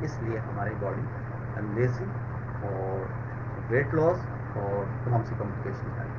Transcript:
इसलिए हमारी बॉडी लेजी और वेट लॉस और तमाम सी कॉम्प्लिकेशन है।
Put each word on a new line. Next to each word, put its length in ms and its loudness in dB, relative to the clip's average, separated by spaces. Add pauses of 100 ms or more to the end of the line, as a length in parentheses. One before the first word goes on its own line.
इसलिए 340 -2
हमारी 380 -2
बॉडी 260 0 (720)
लेजी 300 4 (600)
और 420 0 (600)
वेट 240 4
लॉस 260 6 (380)
और 480 0
तमाम 180 4
सी 120 -2
कॉम्प्लिकेशन 560 -2
है। 160 -4 (120)